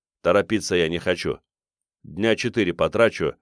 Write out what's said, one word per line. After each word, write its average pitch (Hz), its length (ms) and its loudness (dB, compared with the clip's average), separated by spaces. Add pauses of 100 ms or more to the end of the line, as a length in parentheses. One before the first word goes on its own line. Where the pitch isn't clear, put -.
(220)
Торопиться 95 540 0
я 85 140 2
не 85 100 -2
хочу. 85 400 -4 (640)
Дня 104 320 0
четыре 107 380 -2
потрачу, 85 680 0